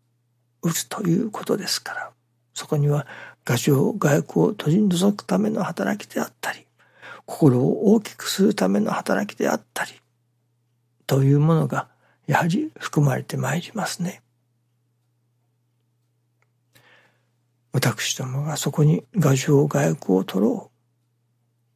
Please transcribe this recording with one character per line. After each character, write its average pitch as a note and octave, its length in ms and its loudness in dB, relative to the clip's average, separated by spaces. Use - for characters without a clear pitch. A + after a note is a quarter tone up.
得 E3+ 120 -2
る - 140 -8
と - 140 -10
い E3+ 160 2
う A3 120 -4
こ - 140 -12
と - 120 0
で G3 100 -8
す - 160 -6
か - 120 -12
ら、 - 160 -12
そ - 120 -12
こ D#3 100 -2
に C#3+ 120 2
は C#3+ 180 0
牙 B2+ 140 0
城、 D3 360 2
牙 D3+ 220 2
欲 - 260 0
を D3+ 100 4
取 E3+ 240 0
り G#3+ 120 4
除 F#3 280 2
く - 80 -14
た F#3 140 -2
め G#3+ 120 0
の G#3 140 -4
働 G3+ 340 -4
き - 140 -18
で - 80 -6
あ - 40 -4
っ - 160 -10
た - 120 -6
り、 - 140 -20
心 B2 340 4
を G3 320 2
大 A3+ 80 6
き - 140 -10
く - 160 -14
す F#3+ 120 -2
る G#3 120 4
た F#3 140 0
め G3+ 120 2
の G#3+ 120 -2
働 - 400 -2
き - 60 -14
で - 100 -2
あ - 60 0
っ - 80 -4
た - 100 -8
り、 - 80 -12
と C3+ 160 2
い C3+ 120 6
う C#3+ 60 6
も D#3+ 140 4
の D3 120 2
が - 220 -6
や C#3+ 120 0
は F3 80 0
り B3 320 -2
含 - 280 0
ま B2+ 100 0
れ B2+ 60 -6
て - 140 -10
ま C3 200 -4
い F3 60 -4
り - 120 -16
ま G3+ 120 -6
す - 160 -8
ね。 F#3 200 -8
私 - 460 -2
ど C3 80 -6
も C3 160 -4
が D3+ 140 -4
そ - 160 -4
こ D#3+ 100 2
に D3+ 220 4
牙 D3 220 4
城、 D3 320 4
牙 C#3+ 180 0
欲 E3 300 0
を G3 80 0
取 F#3+ 200 -2
ろ - 300 -2
う。 - 40 -20